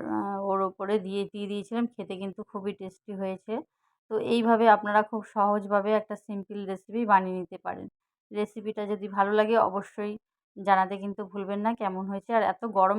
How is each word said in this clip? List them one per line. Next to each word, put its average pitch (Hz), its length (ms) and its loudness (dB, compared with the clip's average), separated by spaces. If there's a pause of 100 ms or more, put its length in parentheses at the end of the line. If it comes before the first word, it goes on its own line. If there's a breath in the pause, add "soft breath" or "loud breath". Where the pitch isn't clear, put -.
আহ, 202 360 -4
ওর 196 200 0
ওপরে 190 360 -2
দিয়ে, 196 260 -4
দিয়ে 202 220 -8
দিয়েছিলাম, 208 400 -4
খেতে 196 300 -10
কিন্তু 190 260 -8
খুবই 202 300 -8
টেস্টি 190 420 -14
হয়েছে। 190 380 -6 (580)
তো 220 80 -2
এইভাবে 233 500 4
আপনারা 208 340 6
খুব 214 220 -6
সহজভাবে 202 680 0
একটা 214 240 0
সিম্পল 202 500 -10
রেসিপি 196 400 -6
বানিয়ে 190 300 4
নিতে 180 220 -8
পারেন। 185 280 -10 (440)
রেসিপিটা 208 560 -6
যদি 202 220 -6
ভালো 202 240 2
লাগে 214 260 4
অবশ্যই 208 560 -2 (420)
জানাতে 190 420 2
কিন্তু 202 260 -6
ভুলবেন 196 360 -4
না 220 140 0
কেমন 190 340 -4
হয়েছে। 196 260 -8
আর 220 80 4
এত 185 220 0
গরম 196 340 4